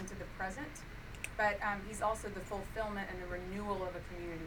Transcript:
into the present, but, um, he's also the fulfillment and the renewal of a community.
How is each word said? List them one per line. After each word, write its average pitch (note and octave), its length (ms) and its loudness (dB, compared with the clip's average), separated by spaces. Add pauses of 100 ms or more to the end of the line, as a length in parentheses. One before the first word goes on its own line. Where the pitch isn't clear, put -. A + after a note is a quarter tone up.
into F#3+ 180 -4
the F3 60 -2 (120)
present, G3 300 0 (680)
but, G#3 260 8
um, G3+ 240 4
he's G#3+ 140 -2
also G#3+ 260 4
the F#3+ 140 -2
fulfillment G3+ 680 0
and F3+ 120 -4
the F3+ 100 -4
renewal F#3+ 440 0 (120)
of F3+ 80 -2
a E3+ 60 -2 (120)
community. E3+ 340 -4